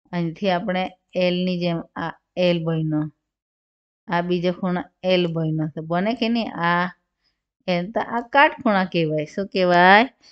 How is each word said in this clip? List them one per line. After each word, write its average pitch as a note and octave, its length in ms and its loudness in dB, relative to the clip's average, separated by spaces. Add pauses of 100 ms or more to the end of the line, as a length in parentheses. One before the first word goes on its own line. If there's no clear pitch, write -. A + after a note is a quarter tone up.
(120)
અહીંથી E3+ 380 -4
આપણે F#3 320 -2 (300)
એલ F3+ 240 0
ની F3+ 220 -2
જેમ E3+ 200 -2 (160)
આ E3 180 -8 (240)
એલ F3 240 2
બન્યો, D#3+ 440 -2 (1040)
આ F3 140 0
બીજો F3+ 300 -2
ખૂણો F3+ 300 -4 (180)
એલ F#3 260 2
બન્યો. D#3+ 420 -2
તો D#3+ 140 -10
બને F3 300 -2
કે A#3+ 140 -4
નહીં? A3+ 240 -2 (120)
આ F3 240 0 (840)
એલ F3 180 -2
તો A3+ 180 -4
આ A#3 220 -6
કાટખૂણા A#3+ 600 2
કહેવાય. D#3 400 -2
શું G3 200 -8
કહેવાય? F#3 580 6 (280)